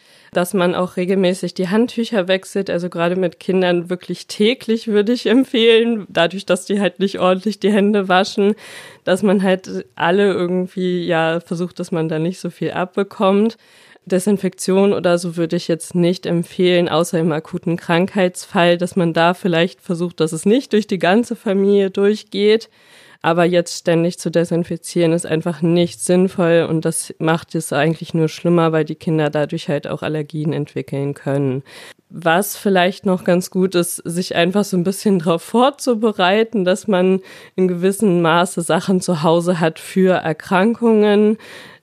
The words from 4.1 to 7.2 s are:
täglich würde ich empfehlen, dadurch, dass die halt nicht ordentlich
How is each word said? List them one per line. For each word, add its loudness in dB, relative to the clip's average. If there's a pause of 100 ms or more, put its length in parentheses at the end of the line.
täglich -2
würde 2
ich -2
empfehlen, 2
dadurch, -2
dass 0
die -2
halt -2
nicht -2
ordentlich 0